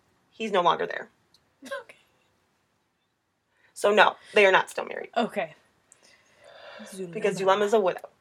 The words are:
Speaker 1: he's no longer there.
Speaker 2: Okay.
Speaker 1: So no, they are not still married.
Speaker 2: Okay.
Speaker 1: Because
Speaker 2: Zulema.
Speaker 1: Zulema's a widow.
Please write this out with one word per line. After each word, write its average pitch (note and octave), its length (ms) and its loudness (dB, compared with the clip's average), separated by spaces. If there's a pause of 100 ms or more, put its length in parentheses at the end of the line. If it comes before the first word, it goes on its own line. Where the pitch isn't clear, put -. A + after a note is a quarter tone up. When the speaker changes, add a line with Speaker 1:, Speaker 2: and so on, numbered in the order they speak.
(300)
Speaker 1:
he's A3+ 220 -8
no F#3+ 80 2
longer E3+ 260 0
there. - 220 -10 (560)
Speaker 2:
Okay. C#5 320 -16 (1800)
Speaker 1:
So - 180 0
no, G3+ 240 4 (180)
they G#3 120 6
are F#3+ 60 4
not - 180 2
still - 140 -8
married. - 320 -12
Speaker 2:
Okay. G3 380 -4 (1600)
Speaker 1:
Because G3+ 260 -2
Speaker 2:
Zulema. - 0 -
Speaker 1:
Zulema's G3+ 340 2
a A3+ 80 6
widow. F3+ 280 -2 (120)